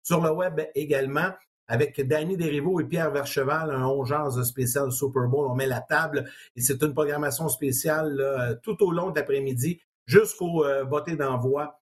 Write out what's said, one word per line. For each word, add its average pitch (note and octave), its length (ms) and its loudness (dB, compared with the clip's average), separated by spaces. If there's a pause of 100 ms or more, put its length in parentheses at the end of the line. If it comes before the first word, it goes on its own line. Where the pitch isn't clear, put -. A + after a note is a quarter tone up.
sur E3+ 180 0
le D#3+ 120 2
web E3+ 280 0 (140)
également, C#3+ 560 0 (380)
avec C3+ 400 0
Danny D#3 280 0
Desrivaux D#3+ 440 0
et C#3 60 -2
Pierre E3 260 -2
Vercheval, C#3+ 580 -2
un C3 160 0
On C3+ 180 0
jase C#3 380 0
spécial C3 480 0
Super B2 380 0
Bowl. C#3 180 2
On B2 80 -2
met C3+ 140 0
la B2 120 -2
table D3+ 480 -2 (280)
et A#2+ 40 -10
c'est B2+ 220 0
une D3+ 100 2
programmation D3 560 0
spéciale, D3+ 680 0
là, C3+ 400 0
tout G#3 260 -2
au F#3 80 4
long F3 200 0
de D3+ 100 0
l'après-midi C#3 600 -2 (240)
jusqu'au, E3+ 600 4
euh, C#3 180 2
botté D3 320 -2
d'envoi C3+ 680 -2